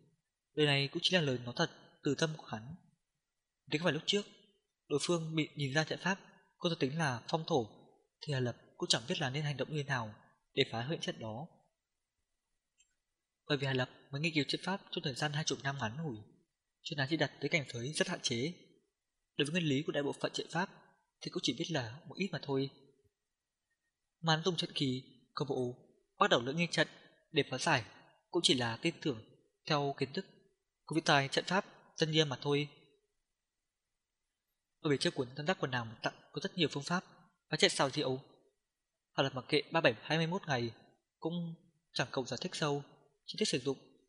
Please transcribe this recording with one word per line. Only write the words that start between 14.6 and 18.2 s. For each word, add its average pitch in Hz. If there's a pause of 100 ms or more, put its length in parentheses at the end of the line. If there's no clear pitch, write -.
pháp 190 (100)
trong 175
thời 143
gian 147
hai 156
chục 127
năm 139
ngắn 113
ngủi, 123 (640)
cho -
nên 135
chỉ 160
đặt 147
tới 143
cảnh 151
giới 123
rất 185
hạn 175